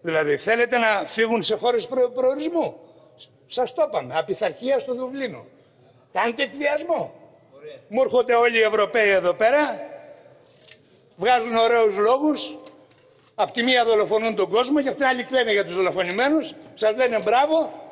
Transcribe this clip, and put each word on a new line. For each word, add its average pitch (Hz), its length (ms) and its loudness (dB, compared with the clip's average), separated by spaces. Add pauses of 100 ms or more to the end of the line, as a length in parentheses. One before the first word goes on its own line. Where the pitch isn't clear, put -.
Δηλαδή, 156 360 0
θέλετε 233 420 0
να 233 80 2 (180)
φύγουν 220 380 0
σε 214 120 0
χώρες 233 320 -2
προ-, 254 280 0
προορισμού; 285 600 -2 (720)
Σας - 280 -4
το 320 140 2
είπαμε. 131 300 -6
Απειθαρχία 196 600 -2
στο 254 160 -6
Δουβλίνο. 254 520 -8 (680)
Κάντε 233 300 -2
εκβιασμό. 294 720 -4 (420)
Ωραία. - 200 -20 (120)
Μου 240 140 0
έρχονται 240 320 2
όλοι 233 240 4
οι 220 40 6
Ευρωπαίοι 214 480 2
εδώ 180 240 2
πέρα, 247 460 2 (1400)
βγάζουν 233 400 2
ωραίους 226 400 4
λόγους, 262 600 0 (800)
απ' 208 160 -2
τη 240 120 -4
μία 247 220 2
δολοφονούν 214 500 0
τον 190 160 -2
κόσμο 254 320 2
και 262 60 -2
απ' 262 80 -6
την 277 80 -2
άλλη 254 180 0
κλαίνε 240 300 0
για 202 120 2
τους 170 100 -10
δολοφονημένους, 190 800 -2 (200)
σας 214 220 -2
λένε 240 220 0
μπράβο 269 540 0 (200)